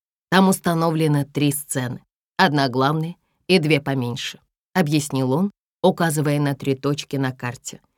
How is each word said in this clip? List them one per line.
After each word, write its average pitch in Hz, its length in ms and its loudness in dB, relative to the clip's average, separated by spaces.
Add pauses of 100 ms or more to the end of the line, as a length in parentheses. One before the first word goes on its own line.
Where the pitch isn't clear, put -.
(300)
там 190 200 6
установлено 160 760 0
три 147 260 0
сцены, 127 520 -8 (340)
одна 151 320 2
главная 151 460 -2 (320)
и 185 120 4
две 151 220 2
поменьше», 127 580 -6 (340)
объяснил 143 580 0
он, 185 200 0 (300)
указывая 156 580 0
на 143 160 -2
три 139 200 -4
точки 143 420 -6
на 135 140 -2
карте. 123 500 -14 (160)